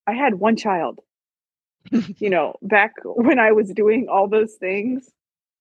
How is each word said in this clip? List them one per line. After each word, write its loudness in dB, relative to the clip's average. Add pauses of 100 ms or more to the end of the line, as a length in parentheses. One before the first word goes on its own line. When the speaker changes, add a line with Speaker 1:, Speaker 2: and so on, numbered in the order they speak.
Speaker 1:
"I -2
had -2
one 0
child." -4 (920)
Speaker 2:
<laughs> -4
Speaker 1:
You -2
know, 0
back 2 (120)
when 2
I 6
was 2
doing 0
all 2
those -2
things, -6 (500)